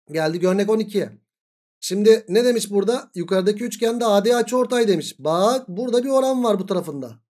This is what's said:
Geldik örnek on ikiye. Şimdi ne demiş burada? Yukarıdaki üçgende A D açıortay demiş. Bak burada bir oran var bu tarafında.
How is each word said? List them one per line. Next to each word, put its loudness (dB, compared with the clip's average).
Geldik -2
örnek 0
on 2
ikiye. -4
Şimdi 2
ne 2
demiş 0
burada? -2
Yukarıdaki -2
üçgende -2
A 4
D 4
açıortay 0
demiş. -2
Bak 0
burada -2
bir -6
oran 0
var 2
bu -8
tarafında. -6